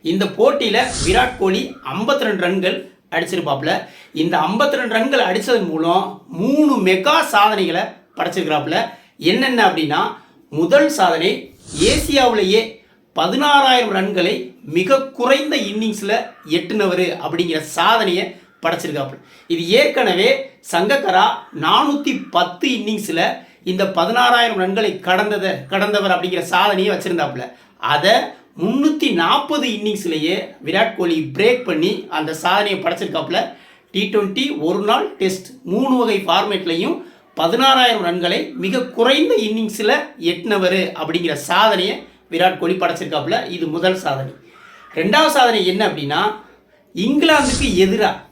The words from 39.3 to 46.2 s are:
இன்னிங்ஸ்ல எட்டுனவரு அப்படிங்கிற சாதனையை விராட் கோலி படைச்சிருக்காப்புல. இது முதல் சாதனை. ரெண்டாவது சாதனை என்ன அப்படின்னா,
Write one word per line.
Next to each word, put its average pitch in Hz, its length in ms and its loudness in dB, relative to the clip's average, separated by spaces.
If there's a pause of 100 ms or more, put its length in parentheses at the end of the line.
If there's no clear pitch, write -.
இன்னிங்ஸ்ல 220 580 0 (260)
எட்டுனவரு 180 720 0 (120)
அப்படிங்கிற 165 300 -2
சாதனையை 185 720 0 (220)
விராட் 180 280 2
கோலி 170 160 0
படைச்சிருக்காப்புல. 170 760 -2
இது 165 180 -6
முதல் 170 280 0
சாதனை. 135 380 -4 (600)
ரெண்டாவது 233 320 2
சாதனை 240 400 2
என்ன 196 200 0
அப்படின்னா, 151 340 -2 (760)